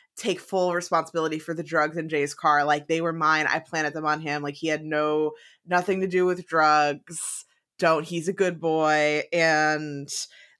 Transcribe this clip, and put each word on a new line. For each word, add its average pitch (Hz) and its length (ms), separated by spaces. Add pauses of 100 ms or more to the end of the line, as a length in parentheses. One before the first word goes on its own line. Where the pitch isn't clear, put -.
(160)
take 190 240
full 180 340
responsibility 160 640
for 165 160
the 165 80
drugs 156 340
in 160 120
Jay's 147 260
car. 147 300
Like, 147 240
they 165 120
were 165 120
mine. 156 360
I 160 120
planted 156 340
them 156 120
on 156 140
him. 147 220
Like, 147 140
he 165 120
had 156 160
no, 151 480 (340)
nothing 180 360
to 190 60
do 180 180
with 180 200
drugs. 151 1000 (340)
Don't, 160 260
he's 170 240
a 196 60
good 175 260
boy." 151 600 (100)
And, 151 760 (500)